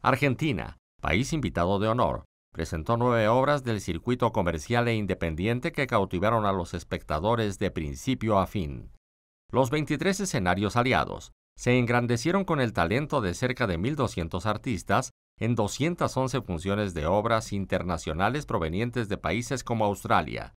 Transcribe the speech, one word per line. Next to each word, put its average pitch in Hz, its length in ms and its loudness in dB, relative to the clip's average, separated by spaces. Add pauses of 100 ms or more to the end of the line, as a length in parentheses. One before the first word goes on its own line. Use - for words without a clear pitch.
Argentina, 127 720 0 (240)
país 90 320 2
invitado 95 480 2
de 110 80 2
honor, 92 380 0 (280)
presentó 82 440 -2
nueve 117 300 4
obras 131 360 4
del 113 160 -2
circuito 113 500 0
comercial 101 560 0
e 117 80 2
independiente 101 800 -2
que 139 140 -2
cautivaron 107 580 2
a 101 80 2
los 90 220 -4
espectadores 95 840 -2
de 92 120 0
principio 101 680 -2
a 90 80 2
fin. 71 460 -6 (580)
Los 123 200 2
veintitrés 151 500 0
escenarios 95 560 0
aliados 95 560 0 (240)
se 123 220 2
engrandecieron 120 680 2
con 156 160 0
el 117 140 0
talento 120 480 0
de 90 100 0
cerca 123 340 -2
de 92 120 0
mil 135 180 0
doscientos 92 480 -2
artistas 107 680 0 (280)
en 117 140 2
doscientas 139 640 0
once 127 240 0
funciones 95 500 -2
de 78 140 -2
obras 107 480 2
internacionales 92 880 -2
provenientes 104 640 -2
de 98 80 -2
países 117 480 -2
como 110 220 0
Australia 80 720 0